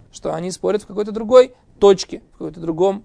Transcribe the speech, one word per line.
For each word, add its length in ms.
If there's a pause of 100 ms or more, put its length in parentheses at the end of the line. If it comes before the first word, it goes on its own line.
(100)
что 240
они 160
спорят 320
в 40
какой-то 260
другой 420 (240)
точке, 520
в 80
какой-то 220
другом, 440